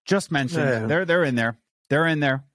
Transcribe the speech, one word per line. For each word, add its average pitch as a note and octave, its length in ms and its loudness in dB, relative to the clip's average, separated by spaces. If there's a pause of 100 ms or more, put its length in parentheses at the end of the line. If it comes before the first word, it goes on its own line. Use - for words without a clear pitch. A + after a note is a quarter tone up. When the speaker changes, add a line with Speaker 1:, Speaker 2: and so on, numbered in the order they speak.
Speaker 1:
Just F#3+ 260 -2
mentioned. D3 380 0
Speaker 2:
Yeah. A2+ 180 0
Speaker 1:
They're, D#3+ 180 0
they're E3+ 200 2
in C3 100 0
there. A#2 220 0 (320)
They're D#3 180 2
in D#3 140 0
there. C3+ 240 0 (100)